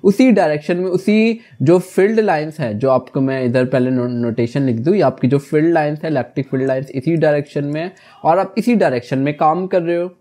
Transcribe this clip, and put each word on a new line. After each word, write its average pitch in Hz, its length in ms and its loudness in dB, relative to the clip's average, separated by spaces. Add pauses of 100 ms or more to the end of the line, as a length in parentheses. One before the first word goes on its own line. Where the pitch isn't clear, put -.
उसी 254 260 4
डायरेक्शन 175 460 0
में, 185 140 -4
उसी 220 500 0 (220)
जो 165 160 6
फील्ड 196 420 0
लाइंस 160 400 -2
हैं, 110 180 -4
जो 131 120 0
आपको 131 300 0
मैं 135 240 -2
इधर 123 200 2
पहले 127 260 0
नो-, 123 200 -2
नोटेशन 120 520 -2
लिख 127 140 0
दूँ, 156 180 0
ये 202 80 0
आपकी 139 260 0
जो 139 100 2
फील्ड 156 340 0
लाइंस 151 300 -2
है, 160 80 -6
इलेक्ट्रिक 139 380 -4
फील्ड 135 180 -2
लाइंस 131 240 -4
इसी 160 260 -2
डायरेक्शन 147 480 0
में 147 160 -6
है 175 140 -8 (300)
और 170 140 4
आप 190 200 -4
इसी 240 160 0
डायरेक्शन 135 440 0
में 143 180 -2
काम 165 300 0
कर 185 160 0
रहे 170 140 -2
हो 175 140 -4 (100)